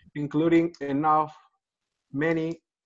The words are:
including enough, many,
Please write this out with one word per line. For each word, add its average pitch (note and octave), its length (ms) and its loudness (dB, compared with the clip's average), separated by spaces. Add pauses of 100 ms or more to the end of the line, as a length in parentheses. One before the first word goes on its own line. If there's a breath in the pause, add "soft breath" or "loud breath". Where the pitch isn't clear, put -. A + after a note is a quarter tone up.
(140)
including E3 680 0
enough, D3+ 540 0 (760)
many, E3 500 -2 (240)